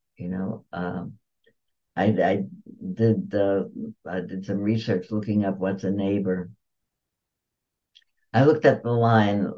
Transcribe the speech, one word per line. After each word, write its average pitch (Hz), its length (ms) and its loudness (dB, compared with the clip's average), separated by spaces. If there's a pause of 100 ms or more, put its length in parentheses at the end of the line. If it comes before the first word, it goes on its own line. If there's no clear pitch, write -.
(160)
you 87 120 -10
know. 95 440 -8
Um, 90 460 -8 (800)
I, - 80 0
I 95 400 2 (480)
did 104 380 2
the, 98 640 -2 (120)
I 90 140 -6
did 95 240 -8
some 101 160 -4
research 107 500 -2
looking 104 340 0
up 95 140 -2
what's 95 240 -4
a 95 80 -2
neighbor. 98 600 -2 (1800)
I 127 120 6
looked 156 220 6
at 131 180 4
the 120 80 0
line, 107 640 4